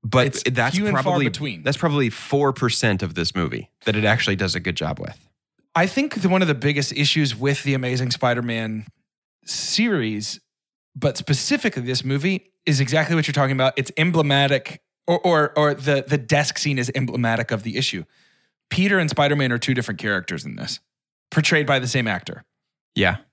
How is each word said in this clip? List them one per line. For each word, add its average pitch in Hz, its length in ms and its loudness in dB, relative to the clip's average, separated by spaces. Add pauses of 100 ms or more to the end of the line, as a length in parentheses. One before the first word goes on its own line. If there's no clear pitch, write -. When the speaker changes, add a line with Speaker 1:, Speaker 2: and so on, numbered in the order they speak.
Speaker 1:
But 123 240 2
Speaker 2:
It's - 240 -2
Speaker 1:
that's 120 240 0
Speaker 2:
few 202 100 2
and 202 100 2
far - 80 2
Speaker 1:
probably, 175 220 2
Speaker 2:
between. 107 380 -6
Speaker 1:
that's 139 120 0
probably 143 340 2
four 139 440 0
percent 110 500 0
of 80 120 -6
this 85 200 -2
movie 67 360 -4 (140)
that 107 100 0
it 107 100 0
actually 107 320 2
does 92 180 -2
a 90 40 -4
good 87 180 -6
job 71 220 -6
with. - 180 -12 (580)
Speaker 2:
I 170 120 4
think 277 340 -2
the, 180 80 4
one 190 120 4
of 175 60 2
the 147 80 2
biggest 143 380 0
issues 143 420 2
with 139 280 -2
the 139 100 0
Amazing 127 380 -2
Spider-Man 117 720 -2 (600)
series, 117 920 -2 (560)
but 143 220 0
specifically 170 640 0
this 127 240 -2
movie, 143 460 -2 (140)
is 143 160 4
exactly 151 340 2
what 156 120 2
you're 151 60 -4
talking 135 220 2
about. 131 220 2
It's 135 200 -4
emblematic, 143 840 2 (260)
or, 175 120 2
or, 151 380 2
or 147 160 4
the, 139 340 0
the 147 100 2
desk 143 400 0
scene 143 200 -2
is 123 180 -2
emblematic 117 560 -2
of 104 120 -4
the 113 140 -6
issue. 101 260 -4 (680)
Peter 196 300 2
and 156 100 2
Spider-Man 143 440 2
are 120 40 0
two 131 160 0
different 113 260 -2
characters 90 460 -4
in - 120 -10
this, - 220 -10 (520)
portrayed 156 340 2
by 139 140 2
the 123 80 -4
same 123 200 0
actor. - 360 -8 (500)
Speaker 1:
Yeah. 95 240 2 (160)